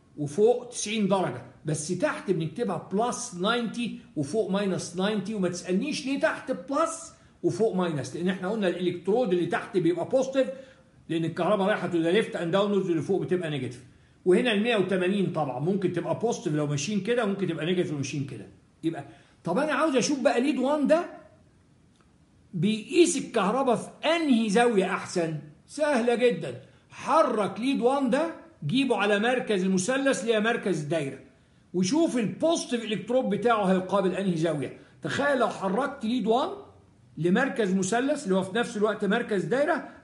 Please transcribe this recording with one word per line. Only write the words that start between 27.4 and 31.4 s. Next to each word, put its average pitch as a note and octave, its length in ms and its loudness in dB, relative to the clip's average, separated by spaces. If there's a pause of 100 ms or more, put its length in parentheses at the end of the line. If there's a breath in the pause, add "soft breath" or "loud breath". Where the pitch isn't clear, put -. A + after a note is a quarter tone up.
ليد B3 200 0
وان C4 300 2
ده، D#4 240 0 (320)
جيبه A#3 300 2
على G3+ 220 2
مركز A3 460 0
المثلث B3 580 2
اللي A3+ 120 2
هي G#3+ 60 2
مركز G#3 420 0
الدايرة، C#3+ 360 -4 (560 soft breath)